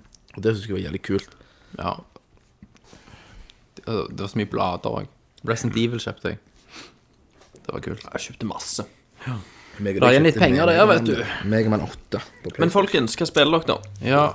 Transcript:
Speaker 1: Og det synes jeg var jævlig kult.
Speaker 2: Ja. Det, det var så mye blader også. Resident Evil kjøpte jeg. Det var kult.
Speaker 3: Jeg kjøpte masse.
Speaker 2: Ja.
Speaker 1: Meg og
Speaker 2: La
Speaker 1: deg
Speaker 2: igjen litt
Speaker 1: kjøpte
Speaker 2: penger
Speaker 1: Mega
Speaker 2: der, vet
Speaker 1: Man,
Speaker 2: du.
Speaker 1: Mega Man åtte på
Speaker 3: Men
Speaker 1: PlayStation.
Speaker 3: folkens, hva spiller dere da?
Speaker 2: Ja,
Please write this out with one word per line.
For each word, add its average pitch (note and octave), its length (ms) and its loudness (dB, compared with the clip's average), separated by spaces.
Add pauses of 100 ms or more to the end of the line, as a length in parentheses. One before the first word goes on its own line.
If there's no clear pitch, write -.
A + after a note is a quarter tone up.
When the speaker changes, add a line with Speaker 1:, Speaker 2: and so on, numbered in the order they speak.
(360)
Speaker 1:
Og - 80 -8
det A2 120 2
synes G#2 120 -8
jeg G2+ 100 -6
var F#2+ 80 -4
jævlig F#2 160 -8
kult. - 280 -4 (480)
Speaker 2:
Ja. - 180 -4 (1800)
Det, - 100 -20
det G#2 380 -6
var G2+ 80 -8
så A2 100 -4
mye G2+ 100 -6
blader G2 380 -4 (100)
også. G2 140 -12 (340)
Resident A2+ 320 -2
Evil A#2 220 -2
kjøpte - 320 -8
jeg. - 60 -12 (1120)
Det - 220 -14
var - 100 -10
kult. - 180 -12
Speaker 3:
Jeg - 240 -10
kjøpte A#2+ 220 -10
masse. - 360 -8 (420)
Speaker 2:
Ja. B2+ 100 -8 (400)
Speaker 1:
Meg G2+ 220 -4
og - 20 -2
Speaker 2:
La B2+ 80 8
Speaker 1:
deg B2+ 80 8
Speaker 2:
igjen D3+ 80 6
litt D#3 80 6
Speaker 1:
kjøpte A2 140 0
Speaker 2:
penger C#3 180 4
Speaker 1:
Mega E3+ 120 4
Speaker 2:
der, G#3 120 8
vet E3 140 4
Speaker 1:
Man, A2+ 60 0
Speaker 2:
du. A2 420 -4
Speaker 1:
Mega A2 180 2
Man G#2+ 160 2
åtte - 340 -10
på - 300 -14
Speaker 3:
Men - 60 -10
Speaker 1:
PlayStation. E3+ 180 2
Speaker 3:
folkens, F#3 460 2
hva E3 100 -2
spiller D#3 320 4
dere - 60 -10
da? - 400 -4
Speaker 2:
Ja, C#3 140 6 (140)